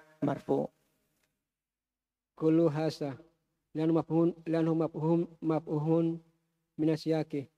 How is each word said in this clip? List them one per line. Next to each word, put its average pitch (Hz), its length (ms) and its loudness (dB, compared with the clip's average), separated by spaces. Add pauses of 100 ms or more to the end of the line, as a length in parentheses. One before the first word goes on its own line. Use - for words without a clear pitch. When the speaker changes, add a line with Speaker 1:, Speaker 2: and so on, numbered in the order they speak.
(220)
Speaker 1:
marfu. 139 480 -2 (1700)
Speaker 2:
Kullu 160 320 4
hasa. 147 480 -4 (560)
Lan 156 160 0
mafhum, 165 400 2 (160)
lan 165 240 0
hum 160 80 0
mafhum, 160 420 0 (220)
mafhum 160 640 0 (720)
minasyaki. 156 800 -2